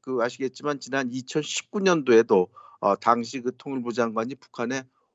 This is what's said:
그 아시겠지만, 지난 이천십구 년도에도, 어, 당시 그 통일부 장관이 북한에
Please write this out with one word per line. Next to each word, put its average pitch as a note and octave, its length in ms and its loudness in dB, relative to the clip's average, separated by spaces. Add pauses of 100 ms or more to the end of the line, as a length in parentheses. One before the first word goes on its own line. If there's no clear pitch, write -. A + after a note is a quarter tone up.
그 C3 200 -4
아시겠지만, C3 580 -4
지난 B2+ 320 -4
이천십구 D3 680 -6
년도에도, B2 720 4 (320)
어, G2+ 140 2
당시 A#2 460 0
그 B2 160 -6
통일부 B2 360 -6
장관이 A#2 420 -2
북한에 C3 480 -6 (320)